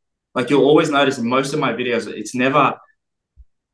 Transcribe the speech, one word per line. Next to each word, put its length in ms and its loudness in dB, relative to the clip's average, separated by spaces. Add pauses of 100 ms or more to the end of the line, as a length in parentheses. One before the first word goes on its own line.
(340)
Like, 140 -4
you'll 160 4
always 240 4
notice 300 0
in 100 -4
most 240 -2
of 80 -4
my 140 -2
videos, 320 -4
it's 280 -12
never 440 0 (960)